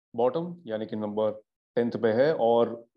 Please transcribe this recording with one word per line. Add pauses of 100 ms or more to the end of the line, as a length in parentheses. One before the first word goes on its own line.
(160)
बॉटम, (100)
यानी
कि
नंबर (340)
टेंथ
पे
है।
और (100)